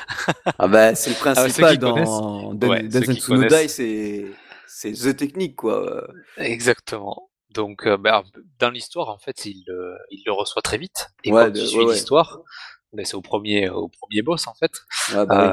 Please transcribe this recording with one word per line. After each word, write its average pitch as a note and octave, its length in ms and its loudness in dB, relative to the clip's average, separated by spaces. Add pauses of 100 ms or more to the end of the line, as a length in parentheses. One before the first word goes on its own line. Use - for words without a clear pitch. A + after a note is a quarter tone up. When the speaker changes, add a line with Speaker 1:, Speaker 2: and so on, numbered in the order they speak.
(580)
Speaker 1:
Ah F#2+ 100 4
bah, A2 260 8
c'est - 160 -4
le A2+ 60 -2
Speaker 2:
<laughs> - 100 -4
Ah, C3+ 80 2
ceux B2+ 80 6
Speaker 1:
principal D3+ 320 6
Speaker 2:
qui C3+ 60 2
connaissent, B2+ 280 2
Speaker 1:
dans G#2 460 -4
Dan-, A#2+ 160 0
Speaker 2:
ouais, A2+ 120 0
ceux A2 180 0
qui A2+ 60 0
Speaker 1:
Densetsu B2 240 -2
no B2+ 60 4
Speaker 2:
connaissent. C3 160 6
Speaker 1:
Dai, D#3 160 6
c'est, G#2+ 580 -6 (400)
c'est - 260 -10
the C3 240 0
technique, C#3+ 400 -6
quoi. A2 500 -4 (300)
Speaker 2:
Exactement. A#2 960 -4 (200)
Donc, G#2 360 -6
euh, G2+ 100 2
bah, G2+ 280 2 (340)
dans B2 120 2
l'histoire, B2 380 -10
en G#2 100 -12
fait, - 280 -14
il, F#2+ 240 -14
euh, F2+ 260 -10 (140)
il G2 160 -18
le G#2+ 60 -2
reçoit G2+ 300 -4
très - 140 -4
vite. - 320 -10 (160)
Et G#2+ 80 0
Speaker 1:
Ouais, A#2 120 8
Speaker 2:
quand A2 60 2
Speaker 1:
de-, G#2 100 -4
Speaker 2:
tu A2+ 60 -2
suis A2 120 -2
Speaker 1:
ouais, A#2 80 4
ouais. A2+ 80 4
Speaker 2:
l'histoire, C#3+ 460 0 (520)
bah, G#2 120 -10
c'est - 100 -8
au G2 80 -10
premier, G#2 480 -2
au F#2 180 -6
premier - 340 -6
boss, D#3+ 240 -4
en A#2 80 -14
fait. - 180 -2 (420)
Speaker 1:
Ah G#2 100 2
bah G2 120 2 (160)